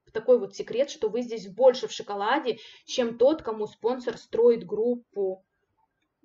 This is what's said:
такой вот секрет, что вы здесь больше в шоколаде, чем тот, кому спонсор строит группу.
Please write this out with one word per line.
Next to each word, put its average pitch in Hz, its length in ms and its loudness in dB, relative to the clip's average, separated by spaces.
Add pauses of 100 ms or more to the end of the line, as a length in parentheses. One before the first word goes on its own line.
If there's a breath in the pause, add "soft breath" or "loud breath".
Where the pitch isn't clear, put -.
(120)
такой 226 280 4
вот 196 160 -8
секрет, 233 340 -2
что - 200 -6
вы 240 120 -4
здесь 220 260 -10
больше 240 400 4
в - 40 -16
шоколаде, 214 680 -4 (280 loud breath)
чем 233 320 -4
тот, 294 240 4
кому 214 260 -6
спонсор 247 500 -6
строит 233 480 2
группу. 202 800 -4 (800)